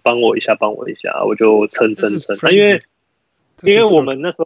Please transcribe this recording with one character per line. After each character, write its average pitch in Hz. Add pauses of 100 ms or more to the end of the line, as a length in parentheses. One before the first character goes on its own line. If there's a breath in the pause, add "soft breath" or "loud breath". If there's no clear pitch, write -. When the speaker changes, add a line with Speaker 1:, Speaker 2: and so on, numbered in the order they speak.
Speaker 1:
帮 120
我 113
一 110
下， 110
帮 107
我 -
一 110
下， -
我 107
就 107
撑， 110
撑， 185
撑。 104
Speaker 2:
This -
is 202
crazy. -
Speaker 1:
啊， 151
因 190
为， 202
Speaker 2:
This -
is -
so-， 196
Speaker 1:
因 202
为 226
我 180
们 135
那 175
时 -